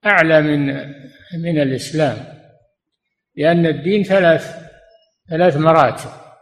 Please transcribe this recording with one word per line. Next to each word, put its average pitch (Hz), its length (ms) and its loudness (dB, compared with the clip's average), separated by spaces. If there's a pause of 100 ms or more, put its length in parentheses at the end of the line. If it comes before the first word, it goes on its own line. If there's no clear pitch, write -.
أعلى 160 360 4
من، 143 320 -2 (680)
من 165 200 -2
الإسلام، 131 540 -4 (1200)
لأن 165 300 2
الدين 165 360 -2
ثلاث، 180 540 0 (760)
ثلاث 165 260 2
مراتب 156 540 0 (320)